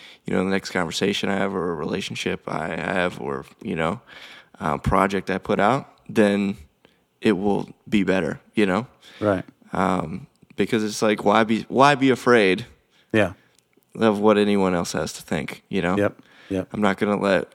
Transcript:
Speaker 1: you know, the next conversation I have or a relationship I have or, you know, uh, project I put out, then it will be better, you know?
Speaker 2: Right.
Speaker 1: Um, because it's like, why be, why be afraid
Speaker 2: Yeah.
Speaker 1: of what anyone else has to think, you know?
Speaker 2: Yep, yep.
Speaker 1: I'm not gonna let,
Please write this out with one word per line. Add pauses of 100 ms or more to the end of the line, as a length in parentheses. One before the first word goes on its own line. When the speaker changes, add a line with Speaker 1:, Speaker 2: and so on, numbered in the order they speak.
(260)
Speaker 1:
you
know,
the
next
conversation
I
have
or
a
relationship
I
have
or, (160)
you
know, (560)
uh,
project
I
put
out, (160)
then (680)
it
will (220)
be
better, (160)
you
know? (320)
Speaker 2:
Right. (300)
Speaker 1:
Um, (280)
because
it's
like,
why
be,
why
be
afraid (460)
Speaker 2:
Yeah. (600)
Speaker 1:
of
what
anyone
else
has
to
think,
you
know?
Speaker 2:
Yep, (280)
yep.
Speaker 1:
I'm
not
gonna
let,